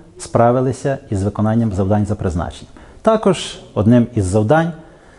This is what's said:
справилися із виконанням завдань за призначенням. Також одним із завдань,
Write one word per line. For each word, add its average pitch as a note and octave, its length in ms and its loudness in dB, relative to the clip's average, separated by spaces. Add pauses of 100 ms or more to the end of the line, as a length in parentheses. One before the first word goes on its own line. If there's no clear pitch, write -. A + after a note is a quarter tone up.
(180)
справилися C3 800 0 (120)
із G2 120 -2
виконанням A2 500 0
завдань G2+ 340 0
за G#2+ 80 -2
призначенням. - 580 -6 (300)
Також A3 560 0 (160)
одним A2+ 400 4
із G#2 100 0
завдань, A2 480 2 (460)